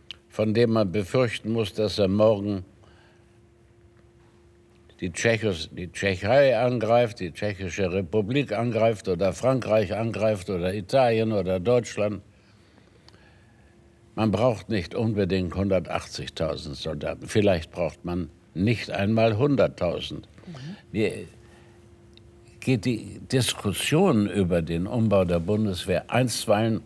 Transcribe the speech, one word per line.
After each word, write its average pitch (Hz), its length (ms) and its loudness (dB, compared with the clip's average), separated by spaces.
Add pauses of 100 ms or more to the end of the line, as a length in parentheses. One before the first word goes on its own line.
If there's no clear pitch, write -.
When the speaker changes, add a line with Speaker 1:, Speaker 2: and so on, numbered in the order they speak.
(300)
Speaker 1:
von 107 260 0
dem 117 160 4
man 107 200 2
befürchten 107 600 -2
muss, 113 220 -2
dass 107 260 -2
er 98 80 4
morgen 101 580 2 (2250)
die 92 120 -4
Tschechos-, 107 600 0
die 87 200 -10
Tschechei 107 680 2
angreift, 120 600 2
die 87 120 -6
Tschechische 95 600 -4
Republik 107 600 -2
angreift 110 560 0
oder 92 260 0
Frankreich 110 640 0
angreift 104 540 -2
oder 92 240 -2
Italien 113 580 2
oder 92 280 0
Deutschland. 104 640 0 (1900)
Man 107 160 2
braucht 113 380 0
nicht 101 260 -4
unbedingt 95 580 0
hundertachtzigtausend 85 1200 -4
Soldaten. 78 520 -8
Vielleicht 95 440 2
braucht 82 320 -6
man 87 260 -6 (260)
nicht 107 340 -2
einmal 110 480 2
hunderttausend. 92 920 0 (200)
Speaker 2:
Mhm. 175 60 -14 (380)
Speaker 1:
Mir 98 220 -2 (1500)
geht 127 260 0
die 101 340 -4 (120)
Diskussion 127 960 2
über 90 360 0
den 85 240 -2
Umbau 110 360 4
der 87 160 2
Bundeswehr 95 720 -2
einstweilen 113 760 2